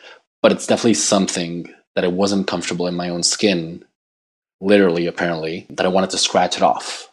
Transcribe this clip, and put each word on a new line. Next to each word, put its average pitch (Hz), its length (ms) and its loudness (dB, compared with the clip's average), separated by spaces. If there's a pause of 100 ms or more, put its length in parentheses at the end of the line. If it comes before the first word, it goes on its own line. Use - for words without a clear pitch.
(420)
but - 100 6
it's - 160 -2
definitely 110 280 2
something 87 800 -2 (220)
that 92 80 0
I 90 60 0
wasn't 98 380 0
comfortable 87 400 -4
in 87 80 -4
my 87 140 -6
own 87 140 -4
skin, 87 600 -2 (760)
literally, 95 460 4
apparently, 85 640 -4
that 78 160 -2
I 92 40 2
wanted 92 200 2
to - 80 -6
scratch - 400 0
it - 60 2
off. - 500 -2